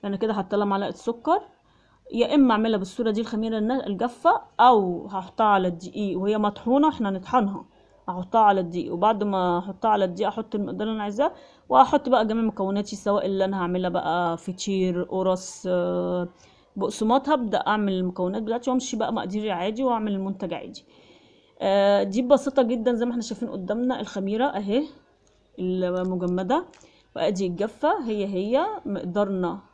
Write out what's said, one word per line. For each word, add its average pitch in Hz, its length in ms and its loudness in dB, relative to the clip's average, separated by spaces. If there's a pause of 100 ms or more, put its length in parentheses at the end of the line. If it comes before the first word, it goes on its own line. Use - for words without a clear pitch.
انا 196 120 -2
كده 220 160 -2
حاطه 202 240 -2
لها 208 80 0
معلقة 196 260 -2
سكر، 233 500 -2 (720)
يا 233 220 2
اما 269 160 6
اعملها 220 260 2
بالصوره 214 340 -2
دي 208 100 -2
الخميره 220 380 -4
النا-، 233 280 -2
الجافه، 240 540 0 (180)
او 208 480 6
هحطها 190 380 -2
على 196 220 4
الدقيق 180 520 -4
وهي 208 180 0
مطحونه، 226 520 2
احنا 254 200 -2
هنطحنها، 196 560 0 (440)
احطها 185 320 0
على 202 200 6
الدقيق، 175 320 -6
وبعد 202 300 2
ما 185 340 0
احطها 190 320 -2
على 202 160 4
الدقيق 185 220 -2
احط 220 280 -6
المقدار 208 320 -4
اللي 220 80 -4
انا 214 80 -6
عايزاه، 208 280 -2 (380)
واحط 262 400 6
بقى 233 180 4
جميع 226 160 0
مكوناتي، 202 520 -2
سواء 202 300 0
اللي 190 200 0
انا 190 160 -2
هعملها 180 280 -2
بقى 175 480 0
فطير، 185 640 -2
قرص، 185 680 -2
آه، 180 580 0 (480)
بقسماط، 226 540 0
هبدا 247 280 0
اعمل 202 360 0
المكونات 185 500 -2
بتاعتي 233 260 -4
وامشي 254 280 -2
بقى 220 160 -2
مقاديري 208 380 -4
عادي 202 320 -2
واعمل 220 280 0
المنتج 190 420 -4
عادي. - 320 -12 (800)
آه، 196 400 4
دي 196 180 -2
بسيطه 269 400 4
جدًا 240 320 0
زي 233 120 0
ما 240 60 -2
احنا 240 100 -4
شايفين 226 280 -8
قدامنا 220 500 -4
الخميره 208 460 -4
اهي 208 380 -2 (760)
المجمده، 185 1040 -2 (500)
وادي 190 320 0
الجافه 220 600 -2
هي 208 180 -2
هي 208 400 0 (200)
مقدارنا 190 760 -2 (140)